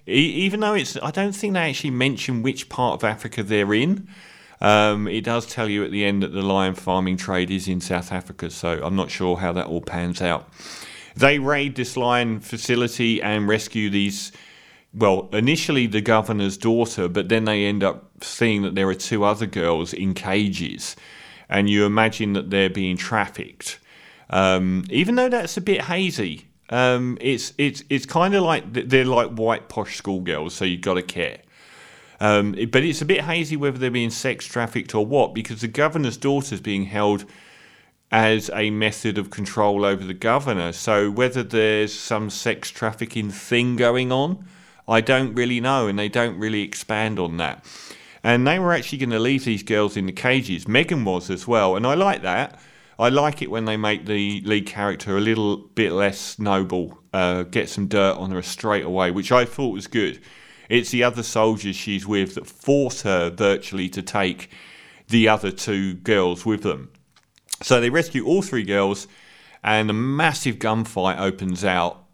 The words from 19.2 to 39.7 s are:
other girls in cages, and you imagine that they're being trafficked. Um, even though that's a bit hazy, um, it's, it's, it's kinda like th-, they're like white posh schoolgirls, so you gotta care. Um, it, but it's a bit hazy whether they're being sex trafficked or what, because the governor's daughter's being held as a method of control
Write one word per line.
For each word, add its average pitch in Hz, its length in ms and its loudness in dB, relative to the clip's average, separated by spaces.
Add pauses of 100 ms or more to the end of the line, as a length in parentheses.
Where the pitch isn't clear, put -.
other 104 200 2
girls 85 460 0
in 95 220 -2
cages, 92 840 -2 (540)
and 101 200 2
you 104 160 4
imagine 107 480 4
that 95 180 -2
they're 98 180 4
being 92 260 -2
trafficked. - 840 -4 (500)
Um, 92 600 4
even 180 260 2
though 254 120 4
that's 233 300 -2
a 196 40 -6
bit 196 200 0
hazy, 170 640 -4 (240)
um, 123 500 2
it's, 127 380 -2
it's, 139 320 -2
it's 135 160 -2
kinda 190 340 2
like 160 340 -2
th-, 120 140 -4
they're 131 160 6
like 120 280 2
white 113 360 -2
posh - 300 -8
schoolgirls, 87 560 -4
so - 100 -6
you 90 140 0
gotta 90 240 0
care. 87 380 -6 (840)
Um, 104 340 4
it, 113 160 -4
but 131 120 4
it's 156 180 -2
a 151 40 -4
bit 170 160 2
hazy 160 360 -4
whether 139 200 -2
they're 127 140 -2
being 120 180 0
sex - 360 -6
trafficked 117 500 -4
or 107 100 2
what, 127 280 2
because 113 260 -8
the 117 80 -6
governor's 143 480 0
daughter's 139 460 -2
being 98 240 -2
held 104 400 0 (840)
as 110 420 4
a 107 180 0
method 107 460 -2
of 98 120 -4
control 101 560 0